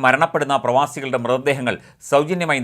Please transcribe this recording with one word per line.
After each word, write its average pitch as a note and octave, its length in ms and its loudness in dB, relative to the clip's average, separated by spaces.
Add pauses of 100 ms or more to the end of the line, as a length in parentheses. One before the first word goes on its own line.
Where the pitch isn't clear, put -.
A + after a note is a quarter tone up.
മരണപ്പെടുന്ന C#3+ 600 2
പ്രവാസികളുടെ C3 580 -2
മൃതദേഹങ്ങൾ B2+ 520 0 (340)
സൗജന്യമായി D3+ 560 0